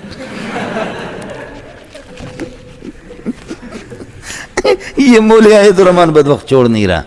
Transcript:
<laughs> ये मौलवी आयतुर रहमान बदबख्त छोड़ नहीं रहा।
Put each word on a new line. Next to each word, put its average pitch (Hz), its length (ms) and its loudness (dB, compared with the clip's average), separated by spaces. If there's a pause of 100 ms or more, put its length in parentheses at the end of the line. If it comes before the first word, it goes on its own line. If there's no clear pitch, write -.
(4000)
<laughs> - 440 -4
ये 240 200 4
मौलवी 220 320 6
आयतुर 196 340 4
रहमान 175 240 4
बदबख्त 147 380 2
छोड़ 127 200 4
नहीं 107 180 0
रहा। 82 200 -2